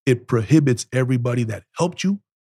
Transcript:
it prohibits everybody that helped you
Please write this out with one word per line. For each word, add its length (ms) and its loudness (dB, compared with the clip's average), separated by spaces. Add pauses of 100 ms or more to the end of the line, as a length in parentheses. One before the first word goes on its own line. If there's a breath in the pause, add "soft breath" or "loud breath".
it 240 0
prohibits 640 2
everybody 500 -2
that 220 -8 (120)
helped 280 -4
you 160 -2 (220)